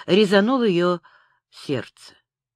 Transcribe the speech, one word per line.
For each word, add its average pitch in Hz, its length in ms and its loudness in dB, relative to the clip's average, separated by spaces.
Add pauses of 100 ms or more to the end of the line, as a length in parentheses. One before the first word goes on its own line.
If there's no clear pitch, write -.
резанул 208 560 2
её 175 380 0 (500)
сердце. - 640 -12 (400)